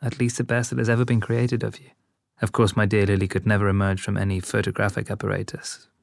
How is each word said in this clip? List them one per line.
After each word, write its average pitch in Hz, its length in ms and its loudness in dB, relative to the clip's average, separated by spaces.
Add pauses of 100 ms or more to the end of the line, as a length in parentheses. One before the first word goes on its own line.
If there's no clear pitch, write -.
at 120 180 -6
least 120 180 0
the - 60 -2
best 120 280 0
that 123 80 -4
has 113 100 0
ever 117 160 4
been 120 160 2
created 120 420 0
of 110 160 -6
you. - 120 -20 (500)
Of 104 100 -2
course, 113 240 2
my 107 100 2
dear 101 200 4
Lily 98 240 2
could 95 180 -2
never 104 220 2
emerge 98 320 0
from 101 160 -4
any 98 240 0
photographic 104 680 -2
apparatus, - 800 -6 (160)